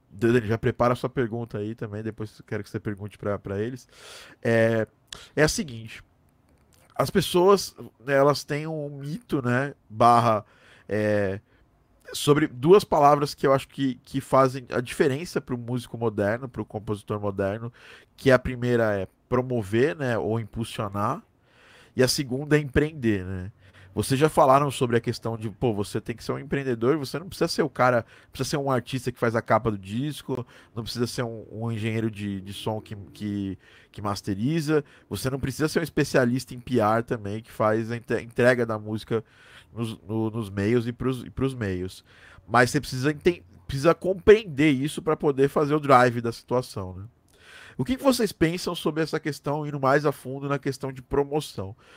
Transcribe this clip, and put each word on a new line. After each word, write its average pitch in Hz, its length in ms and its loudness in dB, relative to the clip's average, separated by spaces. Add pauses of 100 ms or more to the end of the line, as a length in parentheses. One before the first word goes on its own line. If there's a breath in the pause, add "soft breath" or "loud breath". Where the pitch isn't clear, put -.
(100)
Dani, 113 360 2
já 107 120 0
prepara 120 340 0
a 120 40 0
sua 131 120 -6
pergunta 117 480 -4
aí 107 180 -6
também, 107 280 -10
depois 107 360 -10
eu - 60 -20
quero 104 180 -6
que - 60 -14
você 104 120 -8
pergunte 101 360 -10
pra, 101 220 -4
pra 98 200 -6
eles, 123 300 -6 (540 soft breath)
é, 113 440 2 (480 loud breath)
é 147 100 4
a 151 40 4
seguinte: 117 560 -8 (880)
as 135 140 0
pessoas, 185 640 4 (300)
né, 139 100 -2
elas 139 300 4
têm 151 220 -6
um 151 240 -8
mito, 147 500 -6
né, 127 320 0 (160)
barra, 117 560 4 (420 soft breath)
é, 104 540 0 (720)
sobre 147 340 4
duas 156 380 6
palavras 147 500 4
que - 120 -4
eu 135 80 6
acho 131 140 -2
que, 135 260 -4 (100)
que 135 160 -6
fazem 131 500 2
a 123 120 0
diferença 151 580 -2
pro 127 160 -8
músico 120 400 -8
moderno, 113 540 -2
pro 110 160 -8
compositor 104 520 -8
moderno, 101 540 -4 (420 soft breath)
que - 160 2
a 127 80 8
primeira 120 560 0
é 95 140 -4 (180)
promover, 123 720 0
né, 123 220 -2
ou 104 200 -2
impulsionar, 113 840 -6 (760 soft breath)
e 123 60 4
a 127 60 4
segunda 143 500 0
é - 20 4
empreender, 135 640 0
né? 92 260 -8 (440 soft breath)
Vocês 123 240 0
já 151 120 6
falaram 143 400 6
sobre 120 260 0
a 117 40 4
questão 113 360 -6
de, 110 140 -8
pô, 110 240 0
você 104 260 -4
tem 113 160 -10
que - 80 -18
ser - 80 -6
um 131 60 -4
empreendedor, 135 580 0
você 143 220 -6
não 180 100 -12
precisa 165 180 -2
ser - 160 -2
o 147 60 0
cara, 123 380 2 (240 soft breath)
precisa - 180 -6
ser 160 80 -2
um 139 140 -2
artista 123 420 -2
que - 60 -14
faz 117 180 0
a 113 60 0
capa 113 280 2
do 104 60 -4
disco, 120 720 -6 (280 soft breath)
não 113 80 -8
precisa 117 240 -4
ser 127 180 -6
um, 113 280 -12
um 117 180 -6
engenheiro 110 400 -2
de, 101 300 -6
de 98 140 -12
som 110 260 -6
que, 107 160 -14 (160)
que, 101 460 -6 (320 soft breath)
que - 100 -18
masteriza, 139 840 -2 (280 soft breath)
você 113 180 -4
não 135 100 -4
precisa 135 300 -2
ser 170 120 0
um - 20 -4
especialista 131 720 0
em 123 60 -14
P 120 200 0
R 110 220 4
também, 110 400 -6
que - 100 -20
faz 110 380 0
a 120 80 -4
inte-, 113 240 -4
entrega 120 420 4
da 110 140 -4
música 107 440 -4 (520 soft breath)
nos, 110 340 -6
no, 110 220 -2
nos 107 180 -6
meios 110 400 0
e 120 40 -6
pros, 123 300 -4
e - 60 -14
pros 131 260 -4
meios. 92 480 -6 (460 soft breath)
Mas 123 220 6
você 147 100 0
precisa 131 300 -2
enten-, 156 320 -2 (240)
precisa 139 280 2
compreender 180 760 4
isso 139 320 -2
pra 156 160 0
poder 139 320 2
fazer 151 240 2
o 156 60 2
drive 123 420 6
da 117 100 -4
situação, 101 600 -6
né? 95 100 -14 (720 soft breath)
O 135 80 -2
que 262 100 -2
que - 60 -12
vocês 247 300 2
pensam 175 420 0
sobre 160 280 -2
essa 160 160 -2
questão, 151 480 -6
indo 147 140 -6
mais 139 240 4
a 147 80 2
fundo 139 340 -10
na 143 120 -2
questão 135 340 -6
de 131 80 -14
promoção? 139 720 -4 (220 soft breath)